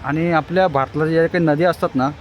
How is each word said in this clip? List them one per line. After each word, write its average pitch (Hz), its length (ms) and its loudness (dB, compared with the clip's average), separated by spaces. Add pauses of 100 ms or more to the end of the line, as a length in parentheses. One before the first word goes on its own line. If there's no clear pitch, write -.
आणि 160 280 -2
आपल्या 170 360 0
भारतातल्या 143 380 -2
ज्या 165 200 2
काही 170 180 0
नद्या 160 260 2
असतात 165 240 -2
ना 135 160 0 (100)